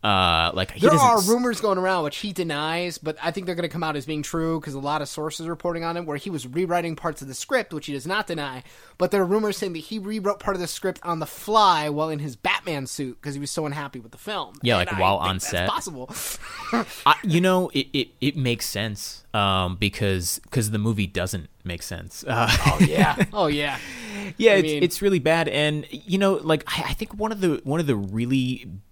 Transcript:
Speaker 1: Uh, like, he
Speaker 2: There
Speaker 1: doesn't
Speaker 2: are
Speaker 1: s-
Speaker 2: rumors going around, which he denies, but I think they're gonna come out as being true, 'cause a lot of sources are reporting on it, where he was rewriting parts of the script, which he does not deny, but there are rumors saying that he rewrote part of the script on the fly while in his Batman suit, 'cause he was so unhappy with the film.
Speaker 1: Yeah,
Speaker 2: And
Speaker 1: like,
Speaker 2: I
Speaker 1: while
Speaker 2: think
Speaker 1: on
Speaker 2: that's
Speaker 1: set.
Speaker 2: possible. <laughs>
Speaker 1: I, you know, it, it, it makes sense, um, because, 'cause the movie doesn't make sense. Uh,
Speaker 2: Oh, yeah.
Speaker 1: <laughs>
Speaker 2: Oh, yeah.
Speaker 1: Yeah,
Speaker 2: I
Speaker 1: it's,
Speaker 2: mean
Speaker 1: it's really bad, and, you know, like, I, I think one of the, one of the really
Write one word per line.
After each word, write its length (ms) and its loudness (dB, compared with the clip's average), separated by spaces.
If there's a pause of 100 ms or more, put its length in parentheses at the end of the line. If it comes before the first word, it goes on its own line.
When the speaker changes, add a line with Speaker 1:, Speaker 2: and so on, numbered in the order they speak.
Speaker 1:
Uh, 540 4
like, 160 -2
he 100 -10
Speaker 2:
There 100 8
Speaker 1:
doesn't 140 6
Speaker 2:
are 140 6
Speaker 1:
s- 100 0
Speaker 2:
rumors 320 2
going 160 2
around, 280 0
which 140 -4
he 140 -6
denies, 640 -4
but 220 -6
I 120 -2
think 140 -6
they're 100 -4
gonna 120 -2
come 140 -6
out 140 -2
as 100 -6
being 160 -4
true, 380 -2
'cause 140 -10
a 40 -6
lot 240 -2
of 60 -6
sources 360 -6
are 60 -6
reporting 320 -4
on 140 -4
it, 100 -6
where 100 -4
he 140 -8
was 160 -6
rewriting 480 -2
parts 260 -6
of 60 -12
the 80 -12
script, 400 -2
which 120 -8
he 80 -6
does 120 -8
not 220 -2
deny, 340 -6 (340)
but 140 2
there 100 4
are 60 4
rumors 300 2
saying 160 -4
that 80 -6
he 180 -8
rewrote 400 -2
part 160 -2
of 60 -4
the 80 -4
script 340 -4
on 160 -2
the 80 -4
fly 600 4
while 220 0
in 100 -4
his 160 -8
Batman 500 -2
suit, 340 -8
'cause 140 -8
he 60 -6
was 100 -8
so 160 -4
unhappy 320 -8
with 140 -18
the 60 -20
film. 440 -6
Speaker 1:
Yeah, 160 4
Speaker 2:
And 80 2
Speaker 1:
like, 100 -4
Speaker 2:
I 40 0
Speaker 1:
while 180 4
Speaker 2:
think 120 0
Speaker 1:
on 40 0
Speaker 2:
that's 160 -4
Speaker 1:
set. 180 0
Speaker 2:
possible. 460 -6 (580)
<laughs> 0 - (320)
Speaker 1:
I, 200 10
you 160 4
know, 340 4
it, 180 0
it, 160 0 (120)
it 160 0
makes 300 0
sense, 580 -6 (100)
um, 460 2
because, 680 0
'cause 220 0
the 80 -2
movie 300 0
doesn't 400 -4 (160)
make 180 -8
sense. 400 -12
Uh, 260 0 (180)
Speaker 2:
Oh, 180 4
yeah. 320 4 (120)
Speaker 1:
<laughs> 40 -14
Speaker 2:
Oh, 160 2
yeah. 300 -2 (580)
Speaker 1:
Yeah, 160 6
Speaker 2:
I 60 8
Speaker 1:
it's, 40 4
Speaker 2:
mean 220 2
Speaker 1:
it's 180 -2
really 160 4
bad, 300 2
and, 420 0
you 280 -2
know, 160 4
like, 340 0
I, 220 -4
I 20 -2
think 220 -6
one 180 -2
of 80 -6
the, 240 2
one 160 0
of 80 0
the 80 4
really 720 -2 (240)